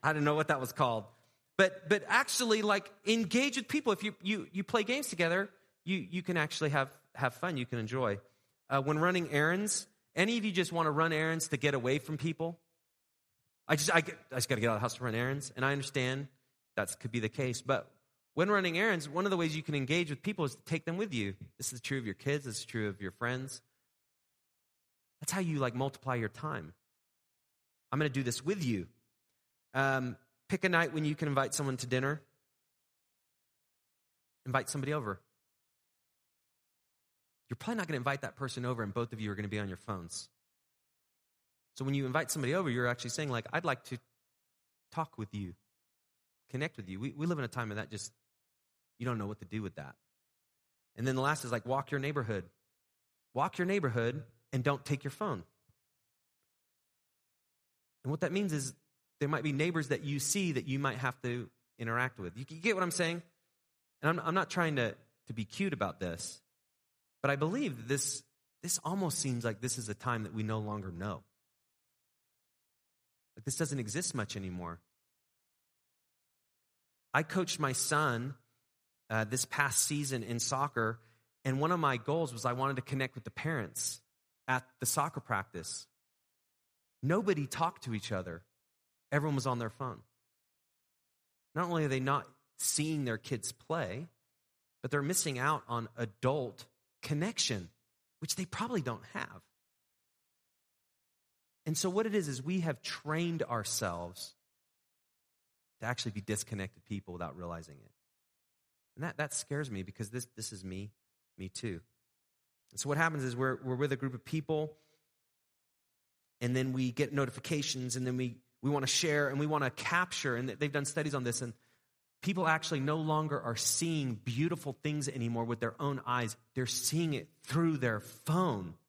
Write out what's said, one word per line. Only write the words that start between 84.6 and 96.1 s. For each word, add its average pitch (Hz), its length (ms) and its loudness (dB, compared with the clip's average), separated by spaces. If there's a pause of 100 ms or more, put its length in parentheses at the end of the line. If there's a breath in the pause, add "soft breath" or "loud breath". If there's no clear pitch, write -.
the 127 60 -4
soccer 147 340 0
practice. - 640 -4 (1200)
Nobody 170 440 2
talked - 380 -2
to 120 80 -2
each 107 180 -4
other. 87 320 -4 (680)
Everyone 147 240 2
was 135 120 0
on 123 120 0
their 110 100 -2
phone. 117 320 -8 (1500)
Not 175 100 0
only 165 200 2
are 139 40 2
they 131 100 2
not 135 280 0 (320)
seeing 151 460 0
their 113 120 0
kids - 360 -4
play, 147 540 -4 (720)
but 127 100 -4
they're 143 100 4
missing 143 380 0
out 143 280 2
on 117 200 0 (100)
adult 123 680 -2 (360)